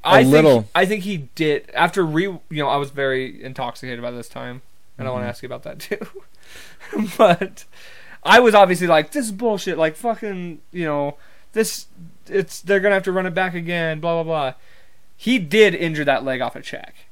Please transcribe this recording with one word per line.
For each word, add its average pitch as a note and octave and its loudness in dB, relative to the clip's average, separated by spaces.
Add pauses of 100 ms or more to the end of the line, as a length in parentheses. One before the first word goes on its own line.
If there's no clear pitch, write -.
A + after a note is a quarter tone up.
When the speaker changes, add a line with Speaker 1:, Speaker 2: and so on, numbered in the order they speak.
Speaker 1:
A - -2
Speaker 2:
I C3 6
Speaker 1:
little. C#3 6
Speaker 2:
think, G#2 -8
I F#3 4
think G#3 -2
he G3 -6 (180)
did. D3+ -2
After F3 0
re-, D#3 0
you F3+ -10 (220)
know, C#3 -2
I C#3 0
was C#3 -4
very C3+ -4
intoxicated B2+ -10
by A#2+ -8
this A#2+ -14
time, B2 -14 (340)
and C3 -8
I - -6
wanna B2+ -6
Speaker 1:
Mm-hmm. A#2+ -6
Speaker 2:
ask - -14
you B2+ -10
about B2 -12
that - -12
too. - -8 (920)
<laughs> G#3+ -4
But F#3+ 4 (580)
I G#3 8
was A3+ 6
obviously F3+ 6
like, D#3 4
"This C4+ -4
is G#3+ -8
bullshit." G3 -4
Like, D#3 0
fucking, F#3+ -6 (120)
you F3 -6
know, D3 -4 (360)
this, - -4 (420)
it's, - -4
they're G3 0
gonna G3+ 2
have F#3+ 0
to F#3+ -2
run F#3 -2
it F3 -6
back F#3 -2
again. E3 -4
Blah E3+ -2
blah D#3 -4
blah. - -18 (600)
He B3 0
did F#3 4
injure D#3+ -4
that C3+ 2
leg B2+ -2
off B2 -4
a - -14
check - -14 (180)